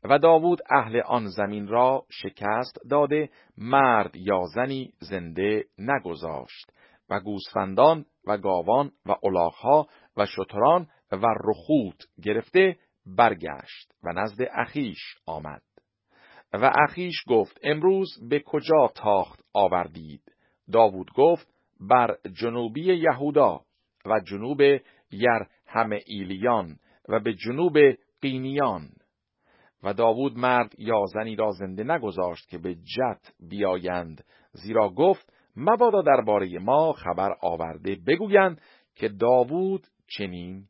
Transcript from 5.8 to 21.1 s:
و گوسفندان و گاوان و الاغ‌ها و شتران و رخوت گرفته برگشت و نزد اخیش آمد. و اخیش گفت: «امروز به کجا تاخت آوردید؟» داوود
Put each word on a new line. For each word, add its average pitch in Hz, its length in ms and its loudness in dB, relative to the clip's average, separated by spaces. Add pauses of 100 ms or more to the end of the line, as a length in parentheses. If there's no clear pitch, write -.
و 101 100 -4
گوسفندان 101 840 0 (200)
و 101 120 -2
گاوان 101 540 0 (140)
و 98 160 0
الاغ‌ها 101 640 0 (300)
و 101 100 0
شتران 131 600 0 (240)
و 98 140 -2 (180)
رخوت 110 600 -2 (160)
گرفته 175 540 2 (300)
برگشت 92 960 0
و 85 100 -6
نزد 104 400 -4
اخیش 120 640 -6 (100)
آمد. 76 360 -12 (880)
و 120 200 2 (160)
اخیش 180 380 -8
گفت: 110 360 0
«امروز 156 680 -2
به 143 120 0
کجا 151 540 2
تاخت 101 500 0 (100)
آوردید؟» 85 680 -2 (500)
داوود 101 420 4